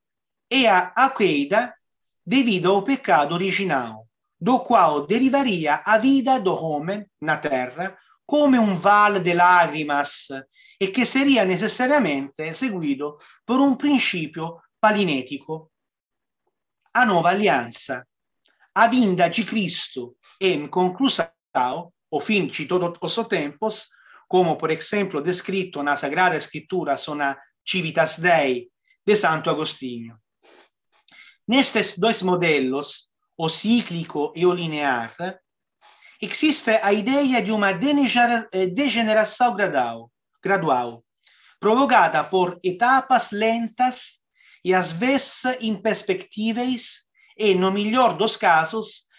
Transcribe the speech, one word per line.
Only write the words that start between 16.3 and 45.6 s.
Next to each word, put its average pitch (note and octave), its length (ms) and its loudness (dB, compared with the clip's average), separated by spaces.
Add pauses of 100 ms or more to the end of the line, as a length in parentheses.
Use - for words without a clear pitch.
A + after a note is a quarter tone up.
A A#3+ 140 4
nova F3 240 2
alianza, C3+ 800 -2 (680)
a A3 140 4
vinda F#3+ 420 2
de G3+ 140 -4
Cristo F3 760 -6 (220)
em D#3+ 280 0
conclusão, E3+ 1300 -2 (160)
o A3+ 100 -4
fim G#3 280 0
de - 180 -10
todos F3 340 -2
os A3 280 -4
tempos, F3+ 600 -6 (400)
como F3 300 2
por D#3 140 -4
exemplo F#3 500 -4
descrito F3+ 640 -4
na C#3+ 120 0
Sagrada D#3+ 400 0
Escritura, D3 640 -6
sona C#3+ 400 -6 (260)
Civitas D#3+ 560 -2
Dei, D3 500 2 (360)
de C#3+ 100 6
Santo D#3+ 340 0
Agostinho. B2 680 -6 (1300)
Nestes A#3 500 0
dois G#3+ 260 0
modelos, D3+ 840 0 (280)
o D#3+ 120 -2
cíclico E3+ 840 -2
e E3+ 100 0
o F3+ 80 4
linear, D3+ 880 -4 (800)
existe - 500 -2 (100)
a G3+ 120 2
ideia B3+ 480 0
de F#3 100 -4
uma G3+ 220 2
degenera-, A#3+ 800 2
eh, F#3+ 160 -2
degeneração A3 840 0
gradual, B2+ 580 -2 (300)
gradual, C3 600 -2 (560)
provocada G#3 640 4
por F3+ 400 0
etapas A#3+ 680 0
lentas A3+ 880 -4 (440)
e F3+ 100 0
às F3+ 180 0
vezes B3+ 520 -2 (180)